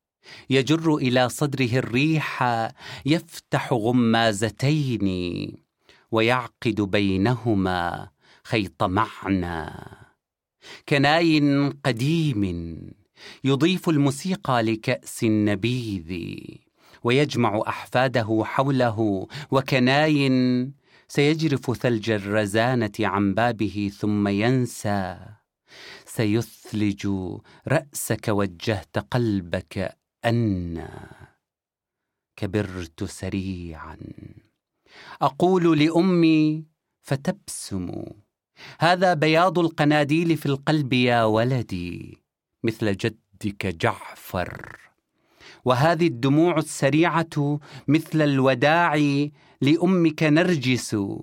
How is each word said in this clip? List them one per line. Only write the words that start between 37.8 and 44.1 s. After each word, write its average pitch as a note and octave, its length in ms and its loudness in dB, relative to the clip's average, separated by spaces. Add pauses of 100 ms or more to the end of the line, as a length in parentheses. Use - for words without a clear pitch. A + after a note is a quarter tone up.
"هذا F3+ 340 4
بياض D#3+ 460 2
القناديل D#3 800 2
في - 80 -6
القلب C#3 480 0
يا B2 300 4
ولدي، G#2+ 920 -2 (460)
مثل A2 340 -2
جدك - 680 -6
جعفر. F2+ 1120 -6 (880)